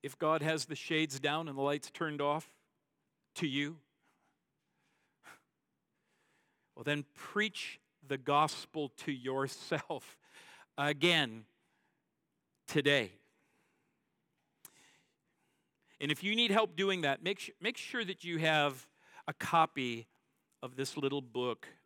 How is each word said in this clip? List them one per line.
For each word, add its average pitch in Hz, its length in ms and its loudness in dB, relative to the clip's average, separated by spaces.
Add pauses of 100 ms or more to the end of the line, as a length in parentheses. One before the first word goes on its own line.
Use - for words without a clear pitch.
if - 160 -12
God 156 240 4
has 156 220 0
the 156 100 -8
shades 151 460 -2
down 151 260 0
and 139 100 -8
the 135 60 -2
lights 143 280 0
turned 151 300 -4
off 147 280 0 (880)
to 170 100 -2
you? 147 300 -2 (3000)
Well, - 80 -16
then 147 220 -2 (100)
preach - 640 -4 (300)
the 135 100 -2
gospel 147 720 0 (160)
to 151 80 -2
yourself 135 1040 -4 (580)
again 143 680 2 (1200)
today. 139 460 2 (3000)
And 143 100 -2
if 151 140 -2
you 208 100 0
need 226 160 4
help 208 240 4
doing 190 280 2
that, 139 200 0
make 196 160 -2
su-, - 220 -12
make 233 160 -2
sure - 280 -4
that 185 200 -8
you 170 140 -2
have 151 500 2 (400)
a 151 60 -4
copy 127 720 0 (540)
of 127 120 -12
this 131 220 -4
little 139 240 0
book 123 480 -4 (180)